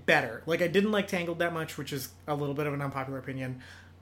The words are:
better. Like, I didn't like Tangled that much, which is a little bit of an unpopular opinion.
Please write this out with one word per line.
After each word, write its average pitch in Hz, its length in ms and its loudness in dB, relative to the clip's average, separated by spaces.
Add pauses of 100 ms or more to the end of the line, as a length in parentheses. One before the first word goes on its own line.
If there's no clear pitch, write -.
better. 131 400 4
Like, 165 160 2
I 170 60 4
didn't 202 240 4
like 202 160 2
Tangled 170 320 -2
that 170 120 2
much, 160 260 -4
which 143 140 -6
is 135 180 -4 (180)
a 147 80 0
little 143 180 -2
bit 147 140 0
of 139 60 -2
an 143 80 -2
unpopular 135 360 -4
opinion. 131 420 -6 (420)